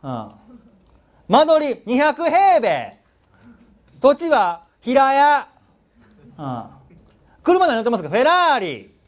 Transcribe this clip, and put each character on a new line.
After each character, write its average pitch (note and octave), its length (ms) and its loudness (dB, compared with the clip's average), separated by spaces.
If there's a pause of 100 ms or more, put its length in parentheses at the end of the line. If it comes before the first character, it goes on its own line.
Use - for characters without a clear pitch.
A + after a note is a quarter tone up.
う C#3 40 -12
ん。 A2+ 200 -10 (1000)
間 C#4 180 4
取 D#4 220 0
り B3 160 -8
二 B3 140 -2
百 D4+ 260 0
平 F4 360 2
米。 C#3 380 -4 (1000)
土 C#4 140 4
地 E4 160 -6
は F3+ 340 -2 (160)
平 C4+ 320 2
屋。 C#4+ 360 2 (920)
う D#3 40 -14
ん。 B2+ 220 -10 (800)
車 F4+ 240 0
何 C#4 80 0
乗 A3+ 60 -4
っ A3 40 -8
て A#3+ 60 -2
ま A#3 80 -4
す F3 60 -10
か？ D3+ 40 -12
フ D3+ 60 -10
ェ A#3 80 0
ラ D4+ 80 2 (240)
ー B3 60 -4
リ。 C#3 340 -12 (140)